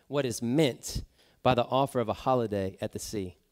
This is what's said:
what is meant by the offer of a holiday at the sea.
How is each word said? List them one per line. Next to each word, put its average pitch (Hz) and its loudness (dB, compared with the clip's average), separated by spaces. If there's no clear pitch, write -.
what 135 0
is 117 -4
meant 127 0
by 123 4
the 120 2
offer 131 0
of 113 0
a 107 -2
holiday 104 0
at 110 -6
the 104 -8
sea. 95 -8